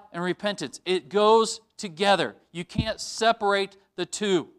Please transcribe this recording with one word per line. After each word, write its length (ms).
and 100
repentance. 640
It 240
goes 540
together. 580
You 140
can't 340
separate 800
the 100
two. 540